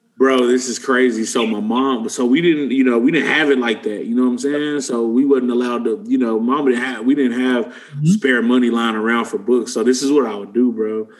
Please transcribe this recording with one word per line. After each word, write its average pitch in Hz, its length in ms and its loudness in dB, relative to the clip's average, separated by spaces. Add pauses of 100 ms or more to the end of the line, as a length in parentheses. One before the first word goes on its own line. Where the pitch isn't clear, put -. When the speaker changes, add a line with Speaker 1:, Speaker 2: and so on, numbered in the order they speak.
(160)
Speaker 1:
Bro, 131 300 4
this 123 220 0
is 117 100 -8
crazy. 123 460 0
So 117 220 -2
my 107 140 -2
mom, 113 480 -2
so - 160 -4
we 131 160 2
didn't, 151 300 0
you 131 120 2
know, 123 160 2
we 127 140 2
didn't 175 160 0
have 147 220 2
it 131 80 4
like 120 240 -2
that. 104 240 -6
You 117 80 -4
know 123 80 2
what 127 80 2
I'm 123 80 -2
saying? 147 440 -2
So 117 240 -4
we 120 200 2
wasn't 127 240 2
allowed 120 340 -2
to, 107 220 -2
you 127 100 0
know, 113 240 0
mom 139 260 0
didn't 120 160 2
have, 120 220 -8
we 135 100 2
didn't 127 260 0
have 127 260 0
Speaker 2:
Mm-hmm. 147 400 -8
Speaker 1:
spare 160 360 2
money 123 280 2
lying 117 260 0
around 113 300 0
for 107 120 -6
books. 113 360 0
So 113 100 -2
this 127 180 2
is 139 80 -2
what 143 140 4
I 107 100 -4
would 101 200 -12
do, 120 180 2
bro. 110 360 -4 (120)